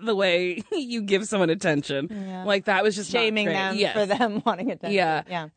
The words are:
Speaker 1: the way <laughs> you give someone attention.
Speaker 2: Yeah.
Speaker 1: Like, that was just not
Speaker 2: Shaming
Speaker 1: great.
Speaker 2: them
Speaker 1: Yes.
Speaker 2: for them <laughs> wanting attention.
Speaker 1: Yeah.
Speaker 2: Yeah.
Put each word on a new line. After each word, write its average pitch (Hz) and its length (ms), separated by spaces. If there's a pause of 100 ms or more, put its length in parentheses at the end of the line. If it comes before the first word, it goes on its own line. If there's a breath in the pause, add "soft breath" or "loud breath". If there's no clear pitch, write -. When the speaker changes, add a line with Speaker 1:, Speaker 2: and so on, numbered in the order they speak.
Speaker 1:
the 226 100
way 180 520
<laughs> - 60
you 240 300
give 202 240
someone 190 240
attention. 151 600
Speaker 2:
Yeah. 190 340
Speaker 1:
Like, 196 220
that 190 180
was 214 120
just 185 160
not 240 80
Speaker 2:
Shaming 214 260
Speaker 1:
great. 165 80
Speaker 2:
them 190 220
Speaker 1:
Yes. 196 180
Speaker 2:
for 208 120
them 208 360
<laughs> - 40
wanting 208 240
attention. 185 260
Speaker 1:
Yeah. 160 320
Speaker 2:
Yeah. 170 280